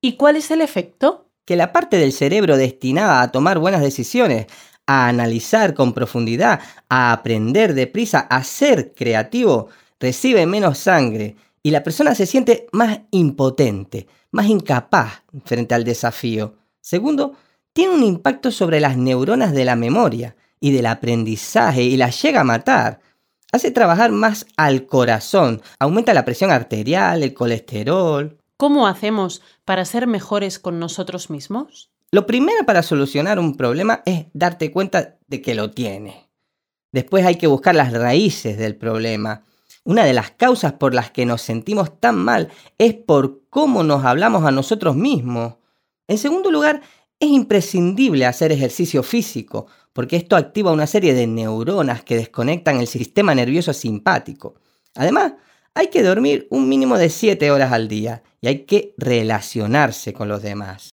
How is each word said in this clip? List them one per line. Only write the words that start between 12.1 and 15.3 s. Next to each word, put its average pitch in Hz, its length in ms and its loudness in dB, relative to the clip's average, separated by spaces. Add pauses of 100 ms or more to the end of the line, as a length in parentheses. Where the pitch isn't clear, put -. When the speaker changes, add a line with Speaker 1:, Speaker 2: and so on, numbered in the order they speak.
Speaker 2:
se 202 100 0
siente 240 460 0
más 220 300 0 (100)
impotente, 131 960 0 (240)
más 208 160 0
incapaz 147 760 0 (220)